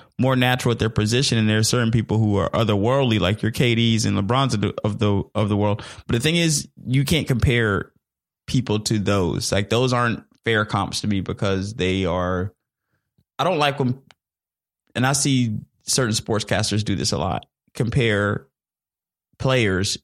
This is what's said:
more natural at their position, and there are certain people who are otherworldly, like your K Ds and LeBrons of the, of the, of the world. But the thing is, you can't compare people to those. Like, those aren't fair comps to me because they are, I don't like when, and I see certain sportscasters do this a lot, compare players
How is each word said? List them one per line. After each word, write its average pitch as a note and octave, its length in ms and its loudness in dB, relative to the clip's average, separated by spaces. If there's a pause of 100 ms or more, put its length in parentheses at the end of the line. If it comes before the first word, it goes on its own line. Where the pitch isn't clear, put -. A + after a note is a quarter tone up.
(180)
more C3 180 2
natural B2 360 2
at A2+ 60 -2
their A2+ 100 0
position, A#2 480 0
and A2 100 2
there G#2+ 120 2
are A2 40 2
certain A#2 280 0
people A2+ 260 0
who G#2 220 2
are F2 100 0
otherworldly, A2+ 720 2
like F#2 220 0
your A2 100 -2
K A#2+ 220 2
Ds A2+ 320 2
and G2+ 100 0
LeBrons A#2 380 0
of G2+ 80 -2
the, G#2 200 -2
of G#2 160 -2
the, G2+ 240 0 (120)
of G#2+ 160 0
the G#2 80 0
world. G2+ 260 -2 (220)
But - 80 -2
the A#2 60 0
thing D#3 160 0
is, D#3+ 300 0 (200)
you C3+ 180 2
can't C#3 240 0
compare A2+ 640 0 (540)
people G#2+ 340 0
to G#2+ 180 -2
those. F#2+ 540 0
Like, G#2 160 0
those B2 240 0
aren't A#2+ 320 0 (220)
fair G#2+ 180 2
comps G2+ 380 -2
to G#2+ 60 -4
me G2 120 0
because G2 540 -4
they F#2 320 0
are, F2+ 480 -2 (840)
I C#3+ 60 0
don't F3 140 0
like C#3+ 200 0
when, B2+ 220 -2 (960)
and A#2+ 120 0
I C3+ 60 2
see B2+ 460 0 (260)
certain A#2 300 0
sportscasters G#2 720 -2
do G2 100 -2
this C#2 160 -2
a - 80 -2
lot, D#2 280 -4 (280)
compare G#2 720 0 (920)
players G#2 640 2